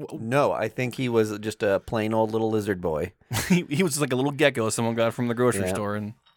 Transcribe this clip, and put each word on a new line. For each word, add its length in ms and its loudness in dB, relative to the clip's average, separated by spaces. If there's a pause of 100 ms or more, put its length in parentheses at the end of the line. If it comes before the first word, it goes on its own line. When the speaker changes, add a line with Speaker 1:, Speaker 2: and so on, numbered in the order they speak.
(120)
Speaker 1:
No, 400 0
I 160 -2
think 280 -6
he 120 -2
was 300 2
just 240 -6
a 180 2
plain 320 -2
old 200 2
little 180 0
lizard 320 0
boy. 300 -2 (180)
Speaker 2:
<laughs> 180 -2
He, 220 4
he 120 2
was 100 2
just 100 -2
like 100 -2
a 40 0
little 160 2
gecko 360 2
someone 260 0
got 200 0
from 140 -2
the 60 0
grocery 340 2
Speaker 1:
Yeah. 40 0
Speaker 2:
store, 240 -4
and 160 -6 (240)